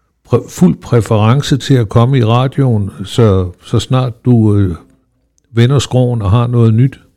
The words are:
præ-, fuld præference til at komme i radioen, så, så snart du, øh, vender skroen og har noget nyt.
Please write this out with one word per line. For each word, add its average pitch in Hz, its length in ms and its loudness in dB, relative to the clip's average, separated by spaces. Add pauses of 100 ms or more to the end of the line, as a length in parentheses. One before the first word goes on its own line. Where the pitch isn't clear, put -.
(280)
præ-, - 220 -2
fuld 180 260 0
præference 117 800 0
til 135 180 -2
at 117 140 0
komme 127 300 0
i 117 60 0
radioen, 120 680 -2 (140)
så, 95 460 0 (140)
så 120 140 -4
snart 127 460 -4
du, 110 320 2
øh, 92 200 0 (800)
vender 123 240 2
skroen 123 440 -2
og 98 80 -2
har 120 160 2
noget 117 280 2
nyt. - 260 0 (160)